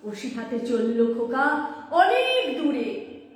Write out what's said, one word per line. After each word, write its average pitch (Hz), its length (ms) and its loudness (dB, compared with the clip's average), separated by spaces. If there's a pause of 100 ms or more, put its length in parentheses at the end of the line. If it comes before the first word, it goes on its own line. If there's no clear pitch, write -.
ওসি 214 260 -8
হাতে 233 300 -6
চলল 233 560 2
খোকা 269 560 0 (200)
অনেক 466 720 2
দূরে 240 440 -2 (300)